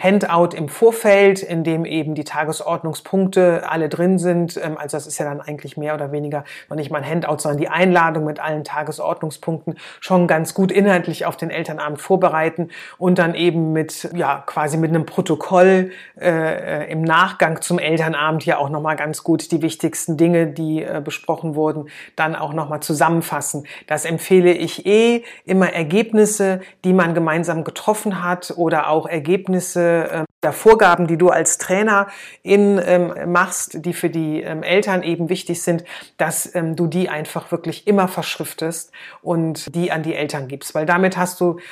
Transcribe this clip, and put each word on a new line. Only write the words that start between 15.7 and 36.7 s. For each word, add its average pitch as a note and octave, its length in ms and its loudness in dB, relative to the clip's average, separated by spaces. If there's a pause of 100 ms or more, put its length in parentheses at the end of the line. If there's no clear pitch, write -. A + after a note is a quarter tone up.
äh, D#3+ 340 0 (100)
äh, D#3 300 -6
im D#3+ 100 -2
Nachgang E3 600 2
zum F3 160 0
Elternabend D#3 640 0
ja D3+ 140 2
auch C#3 100 -2
nochmal D#3 260 -4
ganz D3+ 300 -6
gut D#3+ 260 0
die D#3 120 0
wichtigsten D#3+ 540 -4
Dinge, E3+ 300 4
die, D#3 360 -4
äh, D#3+ 200 -6
besprochen D#3 520 -6
wurden, D3+ 340 -2 (260)
dann D#3 220 -2
auch D3 160 -8
nochmal D3+ 280 -6
zusammenfassen. D#3+ 840 0 (200)
Das D3+ 180 -4
empfehle F3 480 4
ich - 340 -4
eh, A#3 380 4 (200)
immer F#3 280 2
Ergebnisse, G3+ 880 2 (240)
die F#3 80 4
man E3+ 220 4
gemeinsam E3 500 0
getroffen G3+ 580 -2
hat F3+ 340 -4
oder D#3+ 320 2
auch D#3 180 2
Ergebnisse, E3+ 1080 0
ähm, D#3+ 120 -4 (180)
der D3+ 100 0
Vorgaben, F#3 540 6
die E3 100 0
du F3 140 6
als D#3+ 280 2
Trainer G3+ 500 0 (340)
in, G3+ 420 4
ähm, F3 300 2 (160)
machst, F3 540 -2
die F3 80 -2
für E3+ 180 -2
die, D#3 320 -2
ähm, D#3 220 -8
Eltern F#3+ 400 2
eben E3 240 -2
wichtig F3 340 -4
sind, E3+ 220 0 (320)
dass, - 400 -2
ähm, E3 180 -2